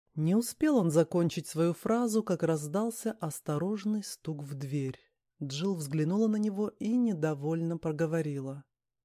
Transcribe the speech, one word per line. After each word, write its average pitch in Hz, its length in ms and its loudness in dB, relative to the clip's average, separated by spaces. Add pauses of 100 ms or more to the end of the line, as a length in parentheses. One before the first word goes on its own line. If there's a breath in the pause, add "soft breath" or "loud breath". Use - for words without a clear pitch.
(140)
Не 156 200 2
успел 269 420 4
он 175 140 4
закончить 165 560 2
свою 170 280 0
фразу, 220 480 0
как 196 200 -2
раздался 170 760 -2
осторожный 196 840 -2
стук - 380 -8
в 143 120 -10
дверь. 135 440 -4 (440)
Джилл 151 320 -2
взглянула 156 520 0
на 214 100 2
него 208 320 0
и 220 280 -2
недовольно 165 800 0
проговорила: 151 840 -4 (400)